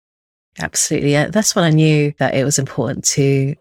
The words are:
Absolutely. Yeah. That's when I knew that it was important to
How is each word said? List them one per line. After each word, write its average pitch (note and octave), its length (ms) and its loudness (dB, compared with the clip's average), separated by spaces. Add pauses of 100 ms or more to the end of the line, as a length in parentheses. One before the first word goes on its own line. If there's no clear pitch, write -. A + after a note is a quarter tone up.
(600)
Absolutely. - 540 -2
Yeah. D3 160 0
That's G#3 260 0
when F3+ 100 2
I D#3 60 4
knew D3+ 480 4
that C3+ 160 0
it C3 80 0
was C#3 160 -2
important C3+ 460 -6
to C#3 560 0